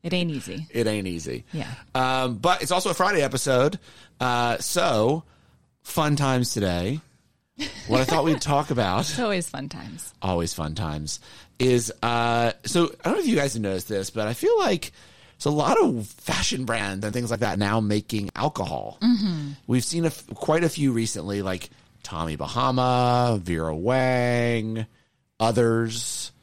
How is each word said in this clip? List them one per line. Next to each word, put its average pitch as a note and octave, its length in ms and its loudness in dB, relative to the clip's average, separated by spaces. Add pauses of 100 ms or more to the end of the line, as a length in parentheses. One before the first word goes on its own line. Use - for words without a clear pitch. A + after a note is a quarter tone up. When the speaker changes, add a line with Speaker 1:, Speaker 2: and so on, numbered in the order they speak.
Speaker 1:
It E3+ 100 -4
ain't F3 160 0
easy. D3 400 -8
Speaker 2:
It A2+ 160 0
ain't G#2 220 -2
easy. D2+ 440 -8
Speaker 1:
Yeah. - 140 -6 (280)
Speaker 2:
Um, C3 420 0
but F3 260 0
it's - 80 -4
also F#3 200 2
a E3 40 0
Friday F#3 260 2
episode. C3+ 600 2 (400)
Uh, A#2+ 380 2
so, D3 680 2 (580)
fun D3+ 340 0
times C3 360 2
today. G2+ 480 0 (880)
What B2 120 4
I C3 40 2
thought D#3+ 200 2
we'd D#3+ 160 2
talk C#3+ 300 0
about G#2 300 0
Speaker 1:
<laughs> D3+ 100 -4
It's - 80 -6
always G3+ 300 -2
fun C#3 200 -10
times. - 540 -14
Speaker 2:
Always F2 320 0
fun D#2 220 -6
times. D2+ 420 -6 (400)
Is, B2 340 2 (120)
uh, A#2 480 2 (120)
so, E3+ 200 2
I - 240 -4
don't B3 60 2
know G#4+ 40 0
if F4 80 0
you A3+ 80 2
guys C#3+ 200 0
have A2+ 80 -4
noticed F#2+ 260 -4
this, G2 220 -4
but G#2+ 180 -2
I A#2 60 -2
feel A4 260 2
like A3+ 320 0 (440)
there's - 160 -4
a D3+ 40 2
lot - 240 2
of B2 260 2
fashion - 580 -4
brands G#2 400 -2
and G#2 80 -2
things A#2+ 200 -4
like G#2+ 80 -2
that G2+ 180 0
now G#2 220 2
making G#2 560 -2
alcohol. D#2 680 -4
Speaker 1:
Mm-hmm. F#3+ 480 2 (160)
Speaker 2:
We've B2 180 2
seen E3 200 -2
a D#3+ 40 2
f-, - 260 -6
quite D#3+ 300 0
a D#3+ 40 2
few C#3+ 240 2
recently, G2+ 500 -2
like F#2 280 -6 (340)
Tommy D#2+ 320 -6
Bahama, B2 1040 2
Vera D#2+ 340 -2
Wang, A#2+ 1080 0 (540)
others. A#2 920 0 (100)